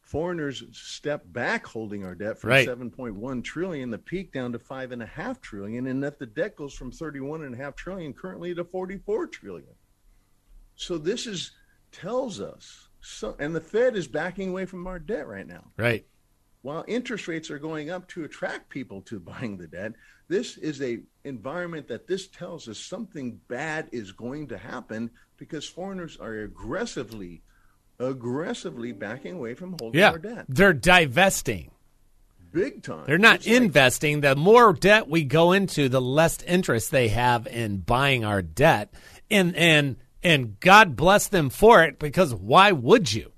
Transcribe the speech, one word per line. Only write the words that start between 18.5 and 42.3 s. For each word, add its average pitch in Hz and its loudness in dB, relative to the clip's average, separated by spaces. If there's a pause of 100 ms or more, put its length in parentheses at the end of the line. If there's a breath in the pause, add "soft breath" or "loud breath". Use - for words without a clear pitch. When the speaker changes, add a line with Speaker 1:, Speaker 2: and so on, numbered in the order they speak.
Speaker 1:
people 104 -12
to 104 -14
buying 98 -12
the 87 -16
debt, 92 -12 (340 soft breath)
this 196 -6
is 143 -10
a 117 -6 (260)
environment 143 -10
that 113 -12
this 190 -6
tells 170 -16
us 104 -14
something 151 -12
bad 156 -8
is 104 -10
going 135 -12
to 107 -12
happen 113 -10 (280)
because 151 -12
foreigners 180 -12
are 107 -10
aggressively, 107 -10 (560)
aggressively 127 -8
backing 117 -10
away 123 -10
from 180 -14
holding 117 -2
Speaker 2:
Yeah. 196 6
Speaker 1:
our 165 -10
debt. 202 -12
Speaker 2:
They're 175 4
divesting. 151 2 (840)
Speaker 1:
Big 214 -4
time. 80 -10
Speaker 2:
They're 156 2
not 208 8
Speaker 1:
It's - -8
like 226 4
Speaker 2:
investing. 147 4
The 139 4
more 214 8
debt 196 4
we 160 2
go 165 6
into, 170 2
the 131 2
less 143 2
interest 165 0
they 127 4
have 120 2
in 107 -4
buying 123 2
our 104 0
debt. 107 2 (380 soft breath)
And, 185 4
and, 151 4 (260)
and 131 2
God 185 8
bless 190 4
them 156 2
for 208 10
it, 143 -6
because 151 0